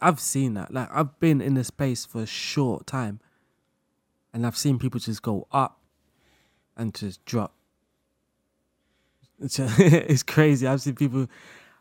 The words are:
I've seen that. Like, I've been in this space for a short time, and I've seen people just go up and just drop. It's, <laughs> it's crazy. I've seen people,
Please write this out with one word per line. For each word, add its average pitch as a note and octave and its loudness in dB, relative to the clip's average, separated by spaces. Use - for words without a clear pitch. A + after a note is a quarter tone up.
I've E3 4
seen C3 0
that. - -8
Like, B2+ -4
I've D3 -2
been D3+ 4
in C3+ 2
this B2+ 0
space C3 -4
for A2+ -6
a - -8
short - -2
time, A2 -6
and A#2 -2
I've A2+ -4
seen C3+ 2
people B2 -2
just A2 -6
go G2+ -4
up - 0
and A2+ -6
just - -10
drop. A2 -4
It's, C#3 -4
<laughs> A#2 0
it's D#3+ 4
crazy. C#3+ 2
I've C3 0
seen C3 -4
people, C3 -2